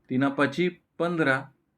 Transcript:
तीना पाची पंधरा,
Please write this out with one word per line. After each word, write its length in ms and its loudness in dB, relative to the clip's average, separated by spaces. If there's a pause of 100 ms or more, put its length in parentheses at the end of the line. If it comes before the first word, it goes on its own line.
तीना 200 0
पाची 400 0 (300)
पंधरा, 440 0 (340)